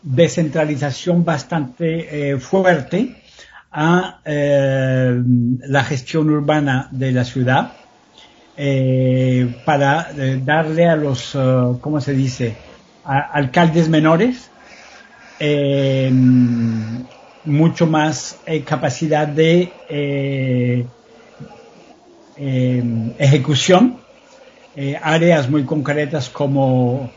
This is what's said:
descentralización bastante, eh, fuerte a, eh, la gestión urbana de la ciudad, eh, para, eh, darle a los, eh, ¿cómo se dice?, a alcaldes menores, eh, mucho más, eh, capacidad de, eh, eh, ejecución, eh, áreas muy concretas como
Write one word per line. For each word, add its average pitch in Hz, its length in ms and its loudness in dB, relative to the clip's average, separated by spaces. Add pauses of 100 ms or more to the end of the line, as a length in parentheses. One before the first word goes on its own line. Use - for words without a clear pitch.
descentralización 151 1200 0
bastante, 160 1080 -4
eh, 139 60 -2
fuerte 180 840 0 (500)
a, 175 500 0
eh, 135 960 0 (480)
la 139 180 0
gestión 156 440 -2
urbana 147 640 0
de 131 220 -4
la 127 120 0
ciudad, 127 480 -2 (800)
eh, 131 960 0 (160)
para, 147 500 0
eh, 135 300 -4
darle 160 420 2
a 165 100 4
los, 143 400 -4
eh, - 20 -2 (420)
¿cómo 147 220 -4
se 143 100 -4
dice?, 127 420 -2 (480)
a 139 180 -2
alcaldes 156 680 2
menores, 165 600 2 (880)
eh, 139 760 0 (1300)
mucho 160 440 0
más, 156 580 -2
eh, 160 160 -4
capacidad 151 680 -2
de, 160 460 2 (160)
eh, 135 960 -2 (1500)
eh, 127 460 -2 (360)
ejecución, 147 800 4 (800)
eh, 139 260 -6
áreas 160 460 4
muy 147 160 0
concretas 143 640 -4
como 131 880 0